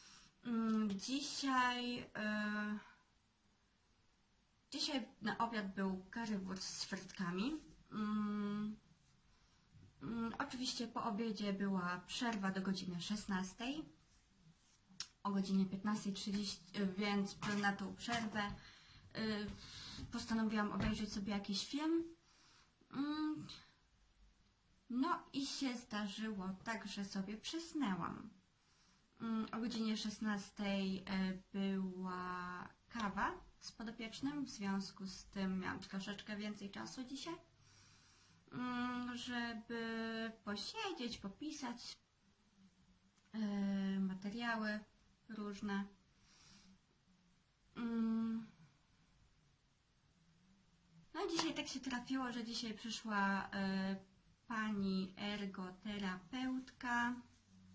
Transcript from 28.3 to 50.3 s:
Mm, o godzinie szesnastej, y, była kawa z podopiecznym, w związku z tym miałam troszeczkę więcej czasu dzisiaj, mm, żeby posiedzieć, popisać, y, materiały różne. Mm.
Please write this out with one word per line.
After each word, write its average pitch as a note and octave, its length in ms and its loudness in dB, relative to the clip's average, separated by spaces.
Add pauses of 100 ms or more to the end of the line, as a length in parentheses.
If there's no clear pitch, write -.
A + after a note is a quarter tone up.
Mm, A3+ 320 0
o A3+ 80 -2
godzinie A3 360 2
szesnastej, G3 1000 2
y, F#3+ 440 0 (100)
była F3+ 1160 0 (200)
kawa A3 440 2 (280)
z - 120 -12
podopiecznym, A#3 720 -4
w A#3 60 -4
związku G3 560 0
z - 180 -10
tym F#3+ 360 0
miałam F#3+ 200 -2
troszeczkę G3+ 560 -6
więcej G3+ 340 -4
czasu A3+ 340 -6
dzisiaj, C#4 300 -6 (1160)
mm, B3 640 0
żeby A3+ 1160 -2 (120)
posiedzieć, B3+ 760 -2
popisać, B3 800 -6 (1400)
y, G3 640 4
materiały G#3+ 800 2 (480)
różne. G3+ 560 0 (1900)
Mm. A3+ 720 2 (2750)